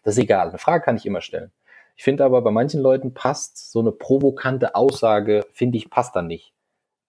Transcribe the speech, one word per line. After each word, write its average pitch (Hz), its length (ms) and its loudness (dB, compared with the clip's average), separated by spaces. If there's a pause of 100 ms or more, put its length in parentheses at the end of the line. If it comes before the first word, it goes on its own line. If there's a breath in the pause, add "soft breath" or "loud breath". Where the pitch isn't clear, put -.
das 107 120 0
ist 127 80 4
egal. 95 260 2
Eine 90 80 -14
Frage 165 260 0
kann - 120 0
ich 104 100 -8
immer 98 140 -4
stellen. 87 320 -12 (440 soft breath)
Ich - 80 -20
finde 135 200 2
aber, 127 180 4
bei 113 80 2
manchen 123 300 0
Leuten 131 340 0
passt - 580 -8
so 113 80 -2
eine 113 120 0
provokante 135 840 0
Aussage, 107 760 2
finde 123 260 -2
ich, - 120 -10
passt - 260 -4
dann 87 100 -4
nicht. 85 280 -12 (540)